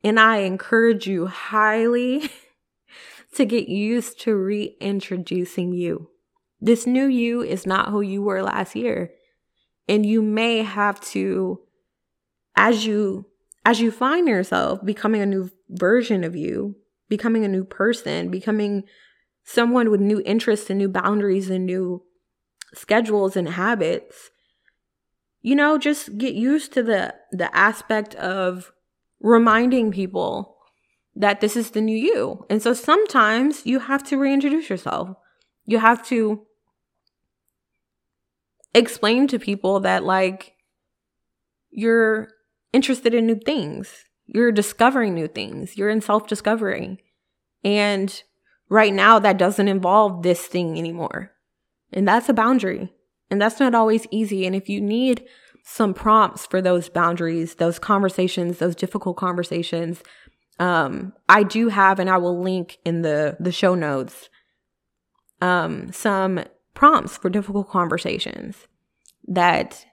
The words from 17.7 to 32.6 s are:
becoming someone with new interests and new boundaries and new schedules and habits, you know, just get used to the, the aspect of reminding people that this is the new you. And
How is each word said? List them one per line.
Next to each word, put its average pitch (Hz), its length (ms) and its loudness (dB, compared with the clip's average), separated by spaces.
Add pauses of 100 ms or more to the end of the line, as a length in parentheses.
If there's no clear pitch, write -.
becoming 202 540 -2 (600)
someone 240 460 2
with 208 100 2
new 202 260 0
interests 208 440 -2
and 196 100 -2
new 196 100 0
boundaries 190 600 -2
and 185 160 -4
new 180 380 -6 (720)
schedules 208 600 0
and 185 140 -2
habits, 180 800 -4 (1120)
you 254 140 0
know, 294 220 4
just 285 400 -4
get 247 160 -4
used 269 400 0
to 254 100 0
the, 220 320 -2 (160)
the 180 240 -4
aspect 214 600 0
of 185 560 -6 (500)
reminding 233 720 4
people 185 680 -6 (580)
that 202 260 0
this 208 140 0
is 226 160 -4
the 214 100 -2
new 220 160 -2
you. - 520 -2
And 208 120 0